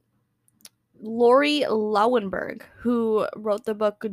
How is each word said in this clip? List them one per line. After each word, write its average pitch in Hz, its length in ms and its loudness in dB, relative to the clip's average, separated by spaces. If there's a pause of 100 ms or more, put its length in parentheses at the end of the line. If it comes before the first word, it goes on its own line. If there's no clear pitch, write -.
(1040)
Lori 247 640 4
Lauenberg, 214 920 -2 (160)
who 226 560 0
wrote 214 300 -4
the 220 100 -4
book 208 380 -2